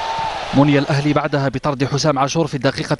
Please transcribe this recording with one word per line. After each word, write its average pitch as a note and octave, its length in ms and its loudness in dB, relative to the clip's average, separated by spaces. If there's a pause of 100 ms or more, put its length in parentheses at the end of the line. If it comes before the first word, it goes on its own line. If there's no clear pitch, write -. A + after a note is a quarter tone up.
(540)
مني C#3+ 240 6
الأهلي C#3 340 0
بعدها C#3+ 360 0
بطرد C3+ 360 -2
حسام C#3+ 340 0
عاشور C#3 280 2
في C#3 80 -6
الدقيقة C#3 460 -2